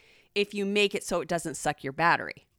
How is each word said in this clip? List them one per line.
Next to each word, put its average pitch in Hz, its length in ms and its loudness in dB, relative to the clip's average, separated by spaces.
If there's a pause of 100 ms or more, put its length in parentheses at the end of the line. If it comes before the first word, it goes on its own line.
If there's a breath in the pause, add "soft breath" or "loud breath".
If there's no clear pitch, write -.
(340 soft breath)
if 202 200 0
you 202 100 -2
make 202 300 2
it 196 100 -4
so 180 160 -2
it 156 80 -8
doesn't 170 280 -4
suck - 280 -4
your 135 80 -6
battery. 156 540 0 (120)